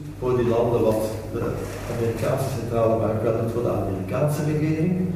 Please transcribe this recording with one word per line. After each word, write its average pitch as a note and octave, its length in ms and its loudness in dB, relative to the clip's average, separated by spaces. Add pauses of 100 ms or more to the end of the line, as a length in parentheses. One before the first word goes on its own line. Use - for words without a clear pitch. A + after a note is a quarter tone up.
(180)
voor B2 180 0
die A#2+ 120 2
landen A#2 340 4
wat A2 200 2 (300)
de A#2 100 -4 (540)
Amerikaanse A2+ 480 0 (140)
Centrale A2+ 420 2
Bank G#2+ 220 0
wel A#2 180 2
doet A2+ 120 -2
voor A#2+ 100 -2
de A2 220 0
Amerikaanse C3+ 560 0 (120)
regering. D#3 440 2 (200)